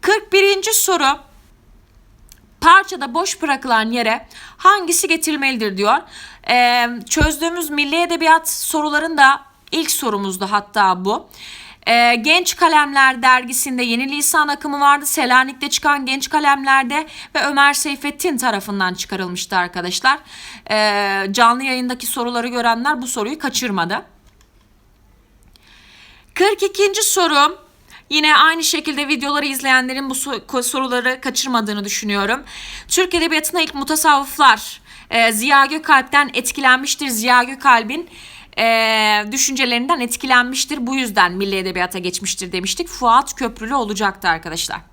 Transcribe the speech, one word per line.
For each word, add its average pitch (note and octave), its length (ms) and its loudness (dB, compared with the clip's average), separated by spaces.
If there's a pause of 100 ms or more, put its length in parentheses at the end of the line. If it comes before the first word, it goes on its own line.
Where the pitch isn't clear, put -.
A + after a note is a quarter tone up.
Kırk G#4+ 320 0
birinci G4 400 2
soru. D#4 460 0 (1400)
Parçada E4 540 4
boş F#4 280 -4
bırakılan C4 480 -2
yere A#3 380 -2 (280)
hangisi F#4 520 2
getirilmelidir C4+ 680 -2
diyor. G#3 200 2 (540)
Ee, A#3+ 380 2 (200)
çözdüğümüz D#4+ 640 -2
milli D4 320 -2
edebiyat E4 460 2
sorularında D4+ 920 0 (280)
ilk D#4+ 200 -4
sorumuzdu G3 600 -4
hatta G3+ 540 0
bu. A3 240 -4 (580)
Ee, A#3+ 280 4
Genç D#4 420 0
Kalemler C#4 680 2
dergisinde B3+ 600 0
yeni B3 340 -2
lisan D4 320 0
akımı C#4+ 320 -4
vardı. C#4+ 260 4
Selanik'te C4 640 2
çıkan C#4+ 360 0
Genç C4 220 -4
Kalemler'de C#4 800 0 (280)
ve D4 100 -2
Ömer C#4+ 280 4
Seyfettin C#4+ 680 -4
tarafından G3 560 -2
çıkarılmıştı F#3 640 -6
arkadaşlar. F3+ 640 -2 (520)
Ee, G3+ 600 0
canlı A#3+ 320 4
yayındaki B3+ 440 -4
soruları A#3+ 420 -4
görenler A#3+ 540 -2
bu C4 40 -10
soruyu B3 320 -6
kaçırmadı. G3+ 640 -4 (2250)
Kırk G4+ 280 0
ikinci G4 400 0
soru. D#4 640 2 (440)
Yine D4+ 260 4
aynı D#4+ 280 4
şekilde D4+ 440 -4
videoları C#4+ 380 -2
izleyenlerin C4 640 0
bu C4 40 -6
so-, C4 320 -6
ko-, B3 160 -4
soruları B3+ 580 -2
kaçırmadığını A#3 640 -4
düşünüyorum. G#3 580 -2 (460)
Türk F4+ 260 0
Edebiyatı'na D#4+ 460 0
ilk D#4+ 140 -2
mutasavvıflar, C#4 1080 2 (300)
e, A#3 220 2
Ziya C4+ 340 4
Gökalp'ten C#4+ 680 2
etkilenmiştir. C4+ 760 0
Ziya B3 340 2
Gökalp'in, C4 680 0 (480)
e, A3 720 2
düşüncelerinden C4 680 -2
etkilenmiştir. B3 840 -2
Bu C4 100 -4
yüzden G#3 360 2
milli G3 240 -4
edebiyata F#3 420 -4
geçmiştir F3+ 540 -8
demiştik. F#3+ 360 -6
Fuat - 460 0
Köprülü A#3+ 400 -6
olacaktı G#3 540 -4
arkadaşlar. E3 500 -4 (140)